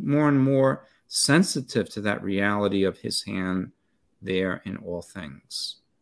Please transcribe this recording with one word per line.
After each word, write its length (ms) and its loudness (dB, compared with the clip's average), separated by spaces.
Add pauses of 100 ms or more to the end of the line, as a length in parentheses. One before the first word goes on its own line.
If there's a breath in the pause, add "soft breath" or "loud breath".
more 260 2
and 120 4
more 460 2 (200 soft breath)
sensitive 840 2
to 100 -10
that 240 -2
reality 580 2
of 160 0
his 240 -4
hand 480 -4 (500)
there 440 -2
in 140 -10
all 240 -8
things. 760 -12 (260)